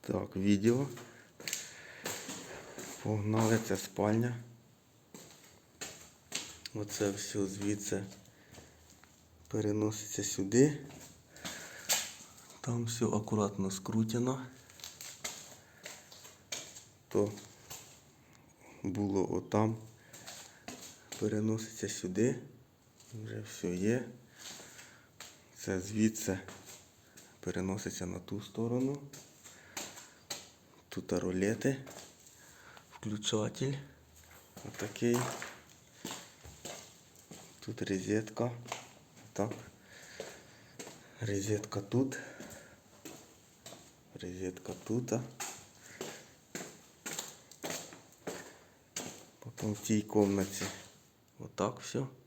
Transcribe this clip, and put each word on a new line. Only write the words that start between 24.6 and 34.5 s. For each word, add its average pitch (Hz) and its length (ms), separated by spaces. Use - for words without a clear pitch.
Це 95 240
звідси 104 580
переноситься 92 680
на 92 120
ту 101 220
сторону. 123 580
Тут - 220
ролети, 95 680
включатель. 107 880